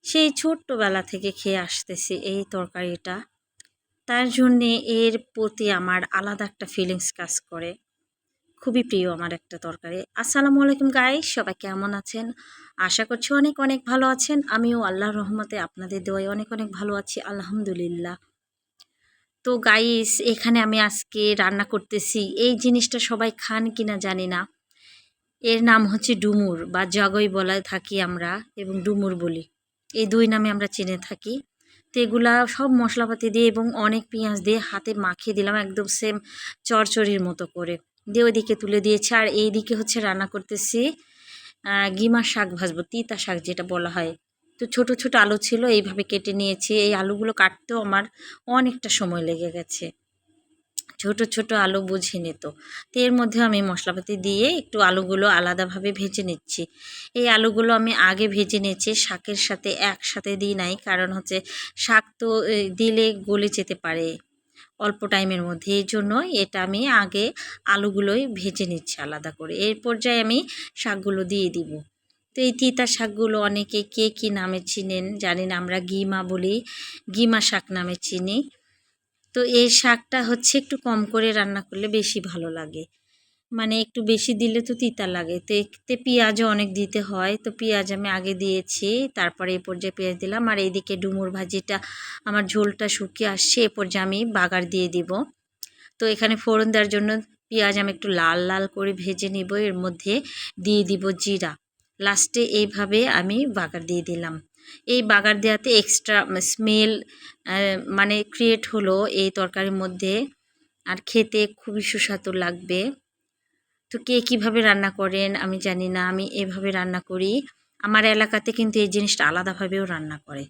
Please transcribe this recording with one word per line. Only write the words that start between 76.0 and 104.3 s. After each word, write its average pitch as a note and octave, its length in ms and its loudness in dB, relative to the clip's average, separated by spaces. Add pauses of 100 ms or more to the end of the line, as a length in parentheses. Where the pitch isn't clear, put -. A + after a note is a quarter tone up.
বলি, F#3 300 -2 (580)
গিমা A3+ 280 4
শাক G3 300 0
নামে F3+ 260 -4 (100)
চিনি। F#3+ 320 -2 (960)
তো B3 60 0 (200)
এই A#3+ 80 8 (120)
শাকটা A#3+ 440 2
হচ্ছে A#3+ 340 2
একটু C#4 180 -2 (100)
কম A3+ 140 2 (120)
করে A3 200 2
রান্না G3+ 300 0
করলে G3 260 -8
বেশি G#3 300 0 (120)
ভালো E3+ 200 -8
লাগে, D#3+ 340 -10 (680)
মানে A3 220 0 (100)
একটু - 180 -6
বেশি A3 320 2
দিলে A3+ 340 2
তো B3+ 60 -2
তিতা A#3 320 -2
লাগে। F3 300 -4 (100)
তো G#3+ 80 -2
এতে G#3 400 -2 (100)
পেঁয়াজও A3+ 500 4
অনেক G3+ 180 0
দিতে G3+ 300 -2
হয়, G3 320 -2 (100)
তো A#3 40 -4 (100)
পেঁয়াজ G#3 340 0
আমি G3 160 -4 (100)
আগে F#3+ 160 -4
দিয়েছি, F#3+ 540 -2 (260)
তারপরে F#3 380 -2
এই F3+ 140 -4
পর্যায়ে F#3 320 -6
পেঁয়াজ F#3 240 -2
দিলাম। G#3 260 -4
আর G#3 100 0
এইদিকে F#3+ 380 -2
ডুমুর F#3+ 340 -4
ভাজিটা F#3+ 460 -4 (480)
আমার G#3 280 0
ঝোলটা G#3 360 0
শুকিয়ে G3+ 460 -2
আসছে, - 320 2
এ G3+ 100 2
পর্যায়ে F#3+ 300 -2
আমি G3 120 0 (180)
বাগার F3+ 340 2
দিয়ে F3+ 180 0
দিব। F3 220 -2 (840)
তো - 80 -2 (100)
এখানে A3 220 2
ফোড়ন A3 340 2
দেওয়ার G#3+ 180 4
জন্য G#3 200 0 (400)
পেঁয়াজ G3+ 340 2
আমি G3+ 100 0
একটু F#3+ 160 -6 (100)
লাল E3 200 4 (100)
লাল F#3+ 160 0 (100)
করে G3 180 -2 (100)
ভেজে F#3+ 340 -4
নিব, F#3+ 140 -6 (160)
এর F#3+ 80 -2
মধ্যে F3+ 400 -4 (500)
দিয়ে G#3 200 4
দিব F#3+ 200 -2 (180)
জিরা। F#3 300 -2 (480)
লাস্টে G3+ 420 2 (180)
এইভাবে G3+ 480 2
আমি F#3+ 280 2 (200)
বাগার E3+ 300 -4
দিয়ে F3 240 -2
দিলাম। E3+ 240 -6 (520)